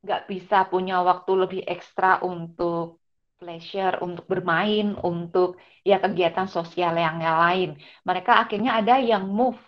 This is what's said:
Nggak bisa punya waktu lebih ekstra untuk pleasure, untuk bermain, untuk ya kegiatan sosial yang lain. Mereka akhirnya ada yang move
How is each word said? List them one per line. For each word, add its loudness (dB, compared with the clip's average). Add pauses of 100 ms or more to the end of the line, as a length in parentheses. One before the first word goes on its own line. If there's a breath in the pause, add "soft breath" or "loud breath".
Nggak -6
bisa 0
punya 0
waktu 0
lebih 0
ekstra 0
untuk -6 (400)
pleasure, -4
untuk -8
bermain, 0
untuk 0 (240 soft breath)
ya 4
kegiatan 0
sosial -2
yang -2
lain. 2 (240 loud breath)
Mereka 0
akhirnya 0
ada 4
yang 0
move 0 (100)